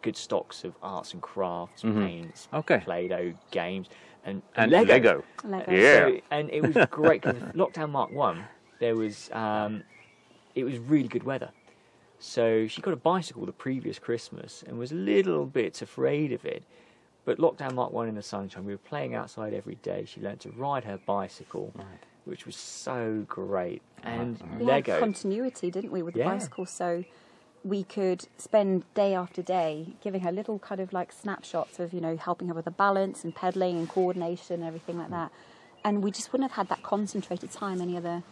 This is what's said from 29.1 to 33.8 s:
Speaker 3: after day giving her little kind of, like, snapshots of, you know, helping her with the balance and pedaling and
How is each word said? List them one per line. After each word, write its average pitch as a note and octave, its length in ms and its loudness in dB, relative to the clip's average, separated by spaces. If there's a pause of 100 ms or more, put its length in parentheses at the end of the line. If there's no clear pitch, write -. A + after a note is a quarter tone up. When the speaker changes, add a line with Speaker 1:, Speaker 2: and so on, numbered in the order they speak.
Speaker 3:
after F3+ 280 -4
day E3 460 -2 (140)
giving F#3+ 200 -4
her F3 100 0
little G#3 260 -4
kind F#3+ 220 -8
of, F#3 140 -6
like, F3+ 180 -4
snapshots - 680 -6
of, F3 140 -4
you F3+ 80 -4
know, E3 160 0
helping E3+ 320 -2
her E3+ 60 -2
with E3 100 -6
the E3+ 60 -4
balance G3 520 2
and E3+ 120 -6
pedaling F3+ 420 0
and E3 120 -2